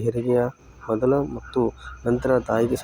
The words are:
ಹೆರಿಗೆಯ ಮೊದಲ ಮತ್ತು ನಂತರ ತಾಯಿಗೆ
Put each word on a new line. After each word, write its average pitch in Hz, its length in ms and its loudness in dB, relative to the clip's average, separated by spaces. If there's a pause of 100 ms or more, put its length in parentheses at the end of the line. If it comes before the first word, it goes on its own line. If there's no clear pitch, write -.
ಹೆರಿಗೆಯ 120 360 2 (480)
ಮೊದಲ 123 240 2 (200)
ಮತ್ತು - 260 -4 (460)
ನಂತರ 123 240 0 (200)
ತಾಯಿಗೆ 117 340 2